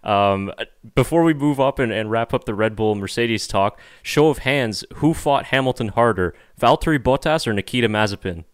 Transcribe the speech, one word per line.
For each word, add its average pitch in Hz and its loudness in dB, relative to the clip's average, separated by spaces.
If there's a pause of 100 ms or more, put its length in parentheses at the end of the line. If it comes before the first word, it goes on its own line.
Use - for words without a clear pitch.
um, 98 2 (440)
before 160 2
we 165 4
move 139 -2
up 135 0
and, 117 -2
and 107 -4
wrap 113 -2
up 127 -2
the 110 -4
Red 107 0
Bull 107 0
Mercedes 107 -2
talk, 101 0 (240)
show 151 2
of 135 0
hands, 131 -2 (120)
who 156 2
fought 139 0
Hamilton 131 0
harder, 101 0 (240)
Valtteri 151 2
Bottas 139 0
or 113 -2
Nikita 117 0
Mazepin? 98 -4